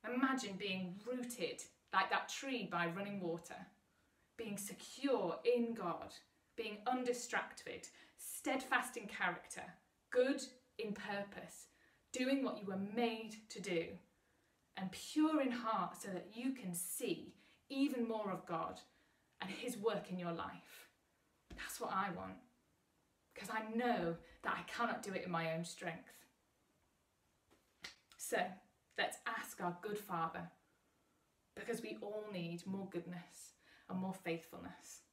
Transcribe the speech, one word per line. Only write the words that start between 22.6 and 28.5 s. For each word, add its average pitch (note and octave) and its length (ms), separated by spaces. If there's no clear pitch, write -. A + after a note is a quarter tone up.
'cause G3 140
I A3 180
know A3 500
that F#3 140
I F3 60
cannot A#3+ 400
do G3 100
it - 100
in F3+ 80
my E3 220
own E3+ 120
strength. - 600
So - 360